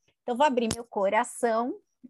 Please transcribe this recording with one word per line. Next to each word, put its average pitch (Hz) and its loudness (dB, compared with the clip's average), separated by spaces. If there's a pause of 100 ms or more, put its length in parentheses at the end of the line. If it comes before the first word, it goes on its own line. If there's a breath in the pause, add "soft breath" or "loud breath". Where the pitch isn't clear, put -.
(220)
Então, 247 -4
vou 285 6
abrir 240 2
meu 233 -8
coração 226 -2 (360)